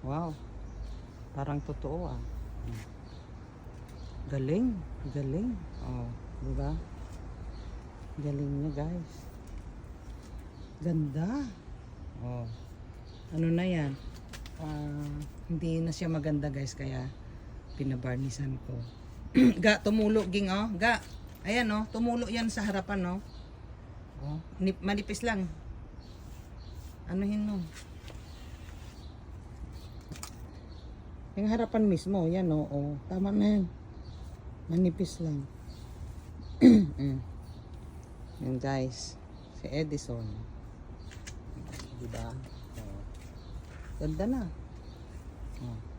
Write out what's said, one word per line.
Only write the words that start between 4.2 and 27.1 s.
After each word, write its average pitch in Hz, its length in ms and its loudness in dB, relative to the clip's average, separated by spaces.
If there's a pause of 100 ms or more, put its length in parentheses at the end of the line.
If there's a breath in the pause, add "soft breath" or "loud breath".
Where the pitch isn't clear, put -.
Galing. 160 480 4 (400)
Galing. 160 400 0 (240)
Oh, 120 320 -4 (320)
di 131 80 0
ba? 139 240 2 (1400)
Galing 143 400 0
niya, 143 240 0
guys. 165 280 -4 (1700)
Ganda. 165 640 2 (720)
Oh. 120 240 -4 (880)
Ano 165 160 4
na 170 160 6
yan? 156 320 2 (640)
Ah, 147 480 -2 (400)
hindi 165 320 2
na 165 160 2
siya 165 160 0
maganda, 147 400 2
guys, 135 240 -2
kaya 131 320 -4 (720)
pinabarnisan 131 880 0
ko. 127 80 -4 (560)
<clears throat> 247 320 10
Ga, 214 160 10
tumulo, 214 480 6
ging, 190 240 4
oh. 202 240 4
Ga. 180 240 6 (440)
Ayan, 220 280 4
oh. 214 160 2
Tumulo 233 400 2
yan 226 240 2
sa - 80 0
harapan, 196 480 2
oh. 185 120 0 (1000)
Oh. 143 160 -4 (240)
Nip-, 185 240 2
manipis 202 400 0
lang. 208 240 2 (1600)
Anuhin 202 400 2